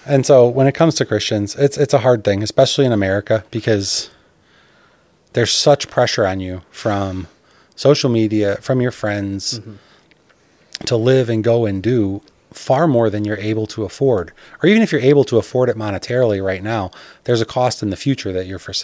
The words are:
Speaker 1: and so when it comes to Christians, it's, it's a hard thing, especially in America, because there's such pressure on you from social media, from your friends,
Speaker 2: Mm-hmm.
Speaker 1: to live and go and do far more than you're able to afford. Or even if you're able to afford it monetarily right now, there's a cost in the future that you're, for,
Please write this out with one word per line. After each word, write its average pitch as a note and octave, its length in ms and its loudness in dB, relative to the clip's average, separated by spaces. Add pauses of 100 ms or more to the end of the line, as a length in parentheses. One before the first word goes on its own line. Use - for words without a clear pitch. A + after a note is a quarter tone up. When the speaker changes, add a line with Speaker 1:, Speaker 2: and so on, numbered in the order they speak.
Speaker 1:
and C#3 200 2
so B2+ 220 8
when C3 200 2
it C#3 80 0
comes D#3+ 200 2
to B2+ 100 -2
Christians, G#2 500 -2
it's, C#3 220 0
it's C#3+ 160 0
a C#3 60 4
hard A#2+ 240 2
thing, G2+ 200 0
especially C3+ 420 2
in B2+ 80 2
America, G2+ 580 0
because G#2 580 -2 (1200)
there's A#2 180 0
such - 380 2
pressure A#2+ 360 0
on F#2+ 140 -2
you F#2 220 -8 (100)
from F#2+ 560 -4 (480)
social C#3+ 340 2
media, G#2+ 480 0
from B2+ 240 -2
your B2 100 -2
friends, G2+ 680 -6
Speaker 2:
Mm-hmm. G#2+ 160 -18 (1120)
Speaker 1:
to A#2+ 120 0
live B2 320 2
and A2 140 0
go A#2 240 2
and G2 160 -4
do G#2 380 -2 (300)
far - 360 0
more A#2 240 2
than G#2 140 -4
you're G#2 120 -4
able G#2+ 300 -4
to - 160 -8
afford. G2+ 500 -2 (300)
Or D#3 40 2
even G#3+ 140 6
if G#3 100 0
you're C#3+ 100 0
able C#3 240 4
to A#2+ 120 0
afford B2+ 320 0
it A2 80 -4
monetarily G#2+ 640 -2
right F#2+ 200 -4
now, G#2 260 -4 (360)
there's A#2+ 160 0
a A2+ 40 -2
cost B2 380 -2
in G#2 80 -2
the F2+ 40 -6
future B2 380 -4
that F2+ 140 -6
you're, F#2+ 100 -10
for, - 160 -14 (100)